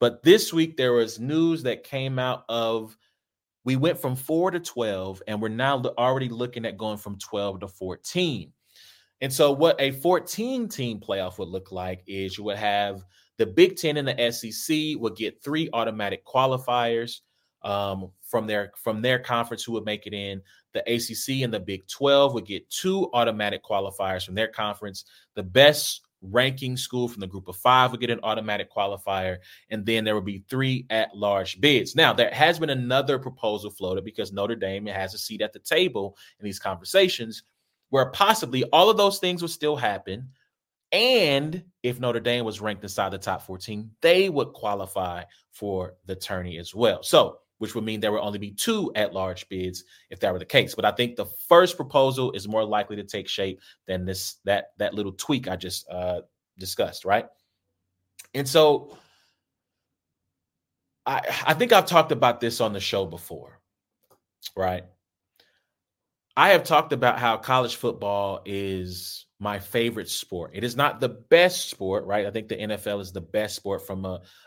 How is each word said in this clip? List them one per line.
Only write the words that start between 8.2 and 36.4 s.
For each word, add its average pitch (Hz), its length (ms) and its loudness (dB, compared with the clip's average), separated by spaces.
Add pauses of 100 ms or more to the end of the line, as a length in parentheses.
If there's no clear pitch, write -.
And 135 120 -4
so 143 200 6
what 151 280 4
a 139 120 2
fourteen-team 175 1080 -2
playoff 95 380 -4
would 92 100 -6
look 92 220 -10
like 92 360 -8
is 98 300 -8
you 104 80 -12
would 101 120 -4
have 101 480 -2 (320)
the 110 100 2
Big 175 300 6
Ten 151 220 -2
and 139 100 -2
the 120 120 -4
S 117 220 0
E 113 80 -10
C 156 460 -4
would 107 180 -4
get 110 300 -8
three 151 280 -4
automatic 107 520 -4
qualifiers, 123 960 0 (420)
um, 98 480 -4 (120)
from 110 240 -2
their, 104 300 -2
from 110 260 -4
their 127 160 2
conference 117 460 -4
who 117 80 -8
would 107 120 -4
make 107 220 -6
it 104 80 -10
in. 98 280 -8 (300)
The 95 180 -4
A 120 80 2
C 117 160 -6
C 135 280 -4
and 117 100 -2
the 104 80 -4
Big 95 260 -8
Twelve 139 480 4
would 101 120 -4
get 98 240 -10
two 185 420 -2
automatic 107 500 0
qualifiers 95 640 -4
from 92 100 -12
their 110 140 0
conference. 104 560 -8 (300)
The 104 80 -8
best 135 580 6 (220)
ranking 127 540 0
school 123 320 -4
from 101 120 -14
the 95 60 -6
group 92 220 -12
of 92 80 -14
five 127 340 6
would 120 100 -8
get 120 80 -2
an 117 140 -2
automatic 107 500 -4
qualifier, 98 640 -2 (320)
and 107 140 -6
then 113 200 2
there 107 100 0
would 101 100 -2
be 98 240 -10
three 131 400 -2
at-large 101 720 -2
bids. 131 360 4
Now, 147 160 6
there 110 200 2
has 160 280 4
been 156 100 -2
another 131 480 0
proposal 107 520 -6
floated 95 340 -6
because 104 280 -8
Notre 101 220 -2
Dame 98 320 -6
has 95 280 -6
a - 40 -12
seat - 240 -8
at 107 100 -4
the - 60 -20
table 131 580 0 (220)
in 104 60 -16